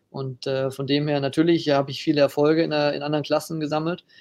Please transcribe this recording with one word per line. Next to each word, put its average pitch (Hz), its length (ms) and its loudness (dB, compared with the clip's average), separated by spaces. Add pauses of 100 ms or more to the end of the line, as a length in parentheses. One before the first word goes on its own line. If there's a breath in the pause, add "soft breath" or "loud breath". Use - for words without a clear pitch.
Und, 135 360 -10
äh, 135 260 -2
von 139 160 -6
dem 147 200 2
her, 147 140 0
natürlich 160 480 2
habe 139 200 2
ich 135 140 -10
viele 147 160 2
Erfolge 147 440 4
in 156 80 -2
der, 147 200 0
in 143 100 -4
anderen 147 220 -2
Klassen 151 380 -2
gesammelt, 156 420 -4 (180 soft breath)